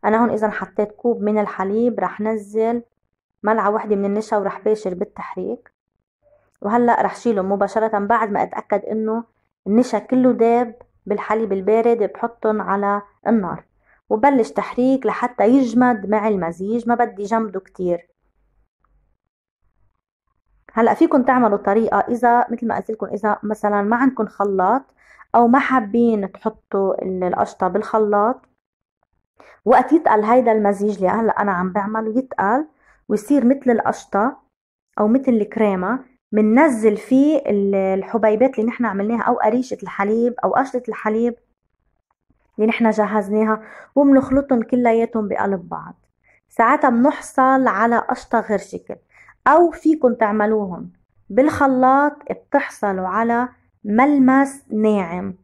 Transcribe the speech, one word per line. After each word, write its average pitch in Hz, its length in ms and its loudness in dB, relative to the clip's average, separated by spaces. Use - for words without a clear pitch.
أنا 220 180 2
هون 233 60 0
إذا 214 200 -2
حطيت 208 420 -6
كوب 233 300 -2
من 214 160 0
الحليب 208 640 -2
رح 185 220 -6
نزل 220 600 -2
ملعقة 208 260 0
واحدة 208 260 -2
من 202 100 -2
النشا 214 320 -2
ورح 196 220 -4
باشر 208 340 -2
بالتحريك. 190 800 -10
وهلأ 233 400 2
رح 185 140 -2
شيله 214 260 -2
مباشرة 202 580 -2
بعد 214 320 0
ما 196 120 -2
أتأكد - 420 -6
إنه 220 380 -4
النشا 226 320 2
كله 254 320 2
داب 233 440 0
بالحليب 214 480 -2
البارد، 214 600 0
بحطن 220 480 -4
على 202 400 -2
النار 190 360 -2
وبلش 226 420 2
تحريك 254 540 -2
لحتى 214 420 -2
يجمد 240 600 2
مع 214 180 0
المزيج، 196 640 -4
ما 240 60 2
بدي 220 280 -4
جمده 208 360 -4
كتير. 175 480 -6
هلأ 226 200 4
فيكن 320 320 2
تعملوا 240 320 2
طريقة، 202 420 0
إذا 240 500 2
مثل 233 180 -6
ما 208 80 -2
قلت - 160 -8
لكم، 214 140 -8
إذا 208 380 -4
مثلًا 208 380 -2
ما 214 140 0
عندكن 247 320 0
خلاط 202 560 0
أو 240 120 6
ما 254 120 4
حابين 226 720 0
تحطوا - 760 -4
ال-، 185 180 -4
القشطة 185 440 -2
بالخلاط، 208 760 0
وقت 254 280 4
يتقل 220 300 2
هيدا 233 280 4
المزيج 202 440 0
اللي 185 140 0
هلأ 220 320 0
أنا 202 100 -2
عم 185 200 -2
بعمله 220 460 -4
يتقل 262 500 -2
ويصير 233 360 0
مثل 262 260 2
القشطة - 640 -2
أو 214 80 2
مثل 262 240 2
الكريمة، 208 800 -2
مننزل 220 640 4
فيه 277 400 2
ال-، 196 380 0
الحبيبات 202 840 0
اللي 220 100 0
نحن 240 160 -4
عملناها 208 360 -2
أو 247 120 0
قريشة 233 500 -2
الحليب 220 500 -2
أو 190 100 0
قشرة 180 340 -2
الحليب 226 480 -2
اللي 214 80 2
نحن 226 220 2
جهزناها، 214 720 0
ومنخلطن 269 640 4
كلياتن 226 680 0
بقلب 190 420 -4
بعض. 165 240 -12
ساعتها 277 400 2
منحصل 262 800 2
على 226 300 0
قشطة - 420 -4
غير 202 180 -4
شكل، - 380 -12
أو 320 240 6
فيكن 302 460 0
تعملوهن 208 720 -2
بالخلاط 269 840 2
بتحصلوا 196 760 -4
على 233 420 -2
ملمس 269 880 2
ناعم. 196 720 -2